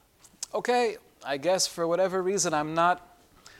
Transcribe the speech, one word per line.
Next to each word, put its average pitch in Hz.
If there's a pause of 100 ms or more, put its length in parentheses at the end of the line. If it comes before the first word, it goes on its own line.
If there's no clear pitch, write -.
(540)
"Okay, 240 (280)
I 139
guess 170
for 170
whatever 185
reason 180
I'm 156
not, 175 (420)